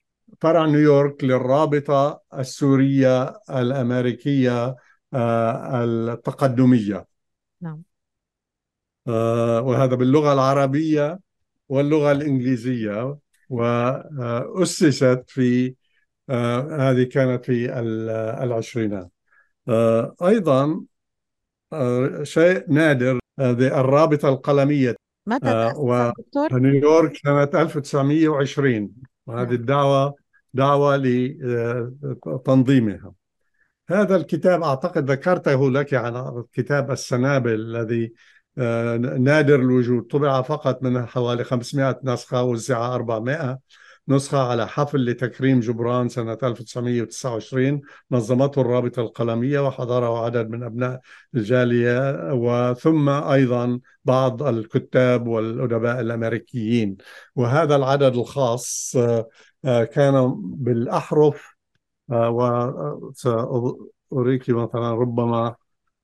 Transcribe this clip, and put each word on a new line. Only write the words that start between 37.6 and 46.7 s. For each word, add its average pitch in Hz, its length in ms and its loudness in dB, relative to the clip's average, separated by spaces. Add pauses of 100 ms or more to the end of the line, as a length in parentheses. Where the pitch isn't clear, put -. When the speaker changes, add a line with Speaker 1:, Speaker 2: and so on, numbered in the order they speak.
Speaker 1:
آه، 117 400 -2
نادر 143 580 4
الوجود، 123 480 2
طبع 139 380 0
فقط 135 420 -4
منه 123 220 -2
حوالي 120 380 -4
خمسمائة 127 600 -2
نسخة، 123 400 -4
وزع 120 520 -2
أربعمائة 123 640 -4 (480)
نسخة 135 320 0
على 120 280 0
حفل 143 380 -2
لتكريم 123 540 0
جبران 120 500 -2
سنة 113 340 -6
ألف 120 180 -4
وتسعمية 120 400 -4